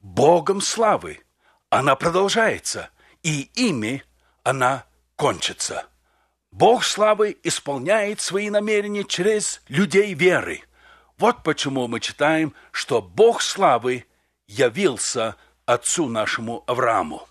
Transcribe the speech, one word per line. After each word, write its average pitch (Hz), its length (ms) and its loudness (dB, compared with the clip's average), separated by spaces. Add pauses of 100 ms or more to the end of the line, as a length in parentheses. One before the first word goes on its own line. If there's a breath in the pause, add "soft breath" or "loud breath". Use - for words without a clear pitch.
Богом 170 600 4
славы 208 600 -2 (500)
она 135 260 2
продолжается, 180 920 -2 (340 soft breath)
и 151 300 -4
ими 135 500 -2 (400)
она 131 420 0 (300)
кончится. - 720 -4 (680)
"Бог - 320 4
славы 208 580 0
исполняет 180 800 -4
свои 202 280 -4
намерения 208 560 -2
через 208 600 -2
людей 190 480 2
веры". 135 480 0 (560 soft breath)
Вот 233 240 0
почему 135 460 -2
мы 117 100 -4
читаем, 156 560 0 (160 soft breath)
что - 320 -2
Бог 196 400 4
славы 127 640 0 (400)
явился 120 880 -2 (300 soft breath)
отцу 123 440 0
нашему 113 600 -4
Аврааму. 113 640 -2